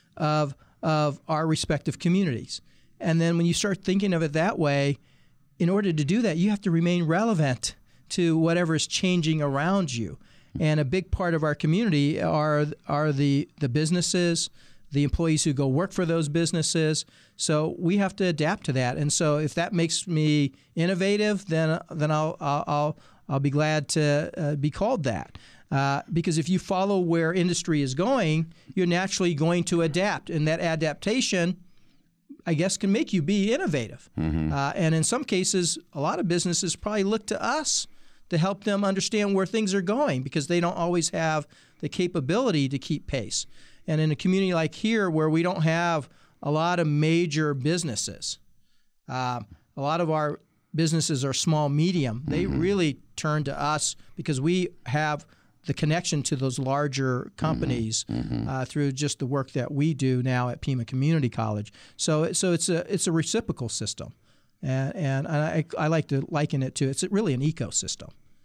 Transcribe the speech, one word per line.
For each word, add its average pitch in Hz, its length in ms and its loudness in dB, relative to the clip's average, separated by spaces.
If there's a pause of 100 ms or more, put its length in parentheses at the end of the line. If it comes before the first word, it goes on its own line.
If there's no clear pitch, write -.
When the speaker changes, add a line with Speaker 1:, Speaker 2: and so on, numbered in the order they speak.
(160)
Speaker 1:
of, 151 380 0 (280)
of 151 440 0
our 160 200 0
respective 156 520 -2
communities. 170 600 0 (400)
And 165 180 2
then 165 200 2
when 170 80 2
you 170 80 2
start 196 280 -2
thinking 196 300 0
of 165 100 0
it 147 120 -2
that 170 240 0
way, 143 400 2 (600)
in 175 120 2
order 202 200 2
to 151 140 0
do 190 160 2
that, 190 160 0
you 190 140 2
have 202 100 -2
to 196 100 -2
remain 170 340 2
relevant 160 720 0 (340)
to 165 260 2
whatever 165 380 2
is 147 120 0
changing 160 540 0
around 147 540 0
you. 104 240 -6 (420)
And 156 180 2
a 151 60 2
big 185 260 -2
part 175 220 0
of 156 100 0
our 147 120 2
community 156 640 2
are, 151 460 2 (200)
are 151 240 0
the, 139 380 2 (100)
the 139 120 0
businesses, 170 800 0 (420)
the 143 100 2
employees 156 420 2
who 151 100 2
go 139 120 0
work 160 260 0
for 185 120 0
those 165 240 0
businesses. 160 800 0 (300)
So 151 420 0
we 185 180 2
have 196 200 2
to 196 80 0
adapt 165 420 0
to 143 80 -2
that. 123 240 0
And 147 120 0
so 151 280 2
if 151 160 -2
that 175 180 -2
makes 165 340 0
me 151 460 2 (220)
innovative, 196 720 0
then, 160 340 2 (100)
then 151 200 0
I'll, 156 280 0
I'll, 143 280 -2
I'll, 147 320 0 (280)
I'll 135 140 -2
be 139 80 2
glad 151 400 0
to, 147 480 2
uh, 151 200 -2
be 143 140 0
called 214 340 -2
that. 104 340 -4 (320)
Uh, 139 320 0 (100)
because 165 240 0
if 160 140 0
you 185 80 2
follow 196 400 0
where 170 340 2
industry 175 480 0
is 131 140 -2
going, 165 580 0 (220)
you're 185 120 2
naturally 180 460 0
going 165 320 2
to 170 160 0
adapt. 165 480 0
And 151 180 0
that 160 140 0
adaptation, 170 1000 0 (880)
I 170 60 2
guess, 175 220 0
can 196 160 0
make 262 200 0
you 180 100 2
be 202 300 2
innovative. 165 640 -4
Speaker 2:
Mm-hmm. 80 360 0
Speaker 1:
Uh, 139 240 0
and 160 180 2
in 160 80 2
some 254 220 -2
cases, 185 540 0 (140)
a 143 80 -8
lot 208 200 -2
of 214 80 -2
businesses 170 480 0
probably 208 260 -2
look 214 240 -2
to - 160 -6
us - 460 -2 (400)
to 170 100 0
help 190 240 0
them 202 220 0
understand 196 500 0
where 190 120 2
things 208 280 0
are 196 80 2
going 196 400 0
because 139 240 -4
they 175 140 2
don't 170 160 0
always 175 340 0
have 156 380 -2 (320)
the - 80 -6
capability 175 800 0
to 135 100 -4
keep - 300 -6
pace. - 380 -6 (420)
And 156 120 2
in 156 120 2
a 143 40 0
community 185 380 2
like 160 220 0
here 220 340 0
where 156 180 2
we 160 140 2
don't 175 200 0
have 165 460 0 (320)
a 143 120 -4
lot 170 260 0
of 170 80 2
major 156 680 2
businesses, 139 840 -4 (720)
uh, 127 320 -4 (360)
a - 40 -8
lot 151 200 0
of 165 100 0
our 151 280 0 (340)
businesses 156 520 0
are 135 100 -2
small, 151 340 2
medium. 143 600 0
They 143 160 0
Speaker 2:
Mm-hmm. 135 160 -2
Speaker 1:
really 175 380 2 (180)
turn 151 280 -2
to 143 160 -6
us 151 360 -2 (180)
because 135 260 -4
we 175 280 0 (180)
have 151 400 -2 (400)
the 143 80 -2
connection 156 480 0
to 143 140 -2
those 131 240 -2
larger 131 760 -2
companies, 120 720 -2
Speaker 2:
Mm-hmm. 113 260 -4
Mm-hmm. 113 140 -2
Speaker 1:
uh, 131 160 -4
through 143 280 -2
just 139 260 -4
the 139 80 -4
work 135 260 -2
that 127 200 -4
we 147 220 0
do 127 280 2
now 123 260 0
at - 120 -6
Pima 127 240 -2
Community 135 440 2
College. 107 440 -4 (240)
So, 156 360 0
so 185 200 2
it's 165 160 0
a, 175 240 -2
it's - 140 -2
a 175 60 2
reciprocal 165 560 -2
system. - 460 -8 (480)
And, 135 320 -2
and 139 340 -2
I, 151 360 0 (120)
I 151 120 0
like 160 200 0
to 139 220 -2
liken 147 320 -2
it 131 140 -6
to, 135 120 0
it's - 160 -2
really 196 300 0
an 123 60 -2
ecosystem. 135 720 -4 (340)